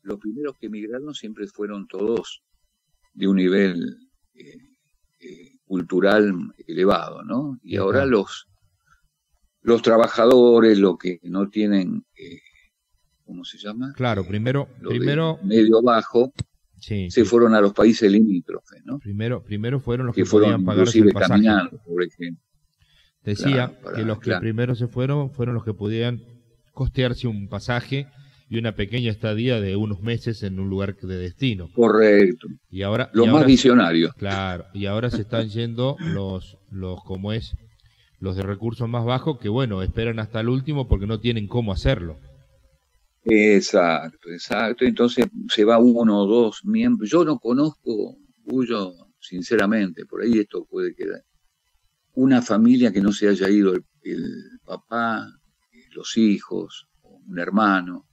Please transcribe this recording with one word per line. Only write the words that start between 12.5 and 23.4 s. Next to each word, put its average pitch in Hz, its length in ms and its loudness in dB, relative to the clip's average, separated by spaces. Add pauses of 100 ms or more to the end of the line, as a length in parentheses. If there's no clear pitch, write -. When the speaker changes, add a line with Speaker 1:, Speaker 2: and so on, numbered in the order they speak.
Speaker 1:
¿cómo 90 200 -18
se - 140 -18
llama? 117 380 -12
Speaker 2:
Claro, 117 260 -2
Speaker 1:
Eh, 87 60 -6
Speaker 2:
primero, 123 400 -4 (120)
Speaker 1:
los 92 120 -8
de 123 80 -2
Speaker 2:
primero 156 420 -2
Speaker 1:
medio 110 400 4
bajo, 120 500 2 (460)
Speaker 2:
Sí, 98 320 -6
Speaker 1:
se 120 120 2
Speaker 2:
sí. 107 60 6
Speaker 1:
fueron 117 260 4
a 107 60 4
los 101 120 4
países 110 400 4
limítrofes, 101 720 0
¿no? 131 140 -10
Speaker 2:
Primero, 107 440 -8
primero 107 380 -6
fueron 123 260 -4
los 113 80 -6
Speaker 1:
Que 95 100 0
Speaker 2:
que 95 60 -6
podían 104 320 4
Speaker 1:
fueron - 40 0
Speaker 2:
pagarse 92 320 2
Speaker 1:
inclusive 107 100 8
Speaker 2:
el 92 60 6
pasaje. 95 180 0
Speaker 1:
caminando, 101 520 2
por 87 200 -4
ejemplo. 85 400 -12 (800)
Speaker 2:
Decía 127 440 0